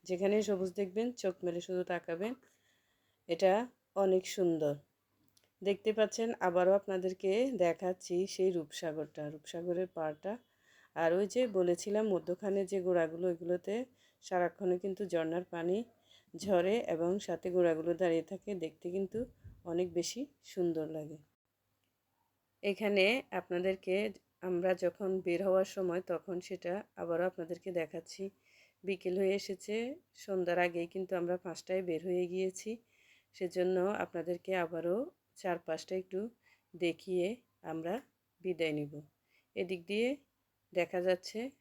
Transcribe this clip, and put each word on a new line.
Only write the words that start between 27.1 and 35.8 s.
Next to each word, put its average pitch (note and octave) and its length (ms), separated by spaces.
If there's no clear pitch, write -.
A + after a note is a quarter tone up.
আপনাদেরকে E3+ 400
দেখাচ্ছি। E3 520
বিকেল F#3 340
হয়ে G3 240
এসেছে, G3+ 340
সন্ধ্যার F3 340
আগেই E3+ 280
কিন্তু F#3 280
আমরা F3 220
পাঁচটায় F#3 520
বের D#3+ 180
হয়ে F3+ 200
গিয়েছি। F#3 440
সেজন্য F3+ 420
আপনাদেরকে F3 520
আবারও E3+ 420
চারপাশটা - 600